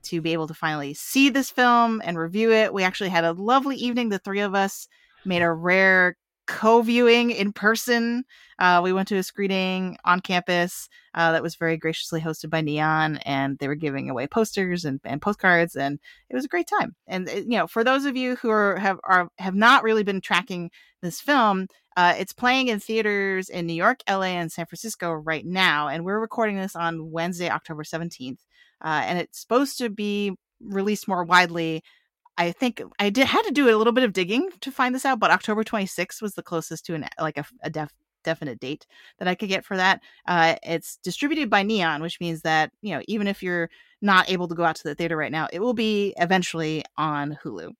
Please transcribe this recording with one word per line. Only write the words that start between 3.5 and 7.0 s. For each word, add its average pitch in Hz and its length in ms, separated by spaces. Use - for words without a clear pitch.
evening. 240 320
The 196 100
three 202 220
of 196 120
us 196 340
made 175 160
a 170 100
rare 180 680
co-viewing 233 840